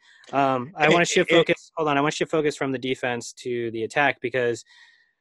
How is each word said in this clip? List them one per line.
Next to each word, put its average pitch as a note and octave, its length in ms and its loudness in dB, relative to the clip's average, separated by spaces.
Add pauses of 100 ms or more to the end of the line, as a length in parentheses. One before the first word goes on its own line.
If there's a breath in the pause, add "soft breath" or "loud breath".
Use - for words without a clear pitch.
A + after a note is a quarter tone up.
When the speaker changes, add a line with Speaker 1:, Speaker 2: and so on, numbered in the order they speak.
(340 loud breath)
Speaker 1:
Um, C3+ 420 0
I D3+ 120 2
Speaker 2:
It, D#3+ 40 6
Speaker 1:
wanna E3+ 140 4
shift E3 260 0
Speaker 2:
it E3 40 6
Speaker 1:
focus. - 420 2
Hold D#3 120 -2
on, C#3+ 80 2
I C#3 40 4
wanna D3+ 100 0
shift - 200 -4
focus D3+ 260 0
from C3+ 140 -2
the C3 60 -2
defense B2 560 -4
to A#2+ 380 -6
the A2 120 -6
attack, C3+ 380 0
because A#2+ 440 -2 (560 soft breath)